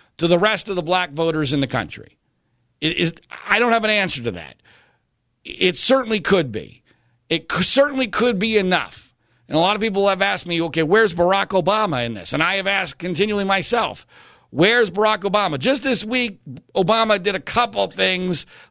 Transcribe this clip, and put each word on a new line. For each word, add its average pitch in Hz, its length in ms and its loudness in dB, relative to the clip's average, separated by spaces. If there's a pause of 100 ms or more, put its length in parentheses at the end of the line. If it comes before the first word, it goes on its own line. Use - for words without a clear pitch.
(180)
to 170 100 2
the 175 100 4
rest 208 300 0
of 190 80 -6
the 180 60 -2
black 175 300 -2
voters 156 400 -2
in 143 80 0
the 135 60 0
country? - 520 -8 (640)
It 156 160 -2
is, 165 180 0 (340)
I 208 100 2
don't 233 140 2
have 226 120 2
an 214 60 0
answer 196 320 -2
to 113 100 -4
that. 80 240 -14 (880)
It - 320 -2
certainly 226 440 2
could 165 320 2
be. 85 300 -12 (460)
It 165 220 -4
c-, 180 120 -2
certainly 269 440 2
could 214 320 0
be 220 200 0
enough. 180 560 -2 (340)
And 147 80 -2
a 160 40 4
lot 196 160 2
of 196 40 -6
people 202 280 0
have 190 120 0
asked 196 260 -2
me, 170 140 -2
"Okay, 165 220 0
where's 185 320 4
Barack 180 340 2
Obama 185 560 0
in 117 100 -6
this?" 101 200 -8
And 147 80 0
I 185 140 0
have 190 100 -4
asked 190 320 -2
continually 196 460 -2
myself, 196 640 -2 (440)
"Where's 208 400 4
Barack 208 300 0
Obama?" 190 380 0
Just 214 240 0
this 262 220 0
week, 240 340 -2 (360)
Obama 208 480 2
did 202 120 0
a - 60 -6
couple 208 480 0
things. 185 560 -2 (260)